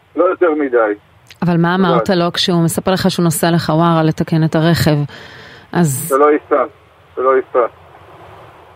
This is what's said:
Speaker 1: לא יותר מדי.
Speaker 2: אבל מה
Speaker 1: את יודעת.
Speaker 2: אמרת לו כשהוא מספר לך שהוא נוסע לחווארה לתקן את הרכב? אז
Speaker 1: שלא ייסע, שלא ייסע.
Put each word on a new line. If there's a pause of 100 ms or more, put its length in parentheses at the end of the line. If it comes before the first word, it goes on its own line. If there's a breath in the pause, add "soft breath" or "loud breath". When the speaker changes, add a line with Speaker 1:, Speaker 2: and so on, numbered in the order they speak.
(160)
Speaker 1:
לא
יותר
מדי. (640)
Speaker 2:
אבל
מה
Speaker 1:
את
יודעת.
Speaker 2:
אמרת
לו
כשהוא
מספר
לך
שהוא
נוסע
לחווארה
לתקן
את
הרכב? (760 loud breath)
אז
Speaker 1:
שלא
ייסע, (520)
שלא
ייסע. (1080)